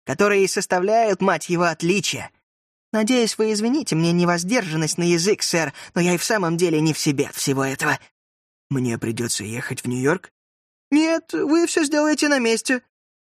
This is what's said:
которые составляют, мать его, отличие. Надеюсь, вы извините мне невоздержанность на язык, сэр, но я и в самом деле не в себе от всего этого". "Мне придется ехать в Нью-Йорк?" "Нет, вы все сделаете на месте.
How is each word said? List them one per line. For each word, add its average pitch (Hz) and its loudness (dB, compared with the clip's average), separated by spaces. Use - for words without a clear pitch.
которые 196 2
составляют, 202 0
мать 185 0
его, 175 0
отличие. 165 -2
Надеюсь, 220 2
вы 220 2
извините 233 0
мне 165 2
невоздержанность 175 0
на 175 0
язык, 175 2
сэр, 160 -2
но 180 2
я 175 2
и - 0
в - -6
самом 180 0
деле 165 2
не 156 2
в - -8
себе 139 0
от - -14
всего 135 -2
этого". 135 -2
"Мне 127 -2
придется 113 -4
ехать 120 -8
в - -8
Нью-Йорк?" 131 -2
"Нет, 320 0
вы 320 2
все 330 0
сделаете 302 2
на 285 2
месте. 226 0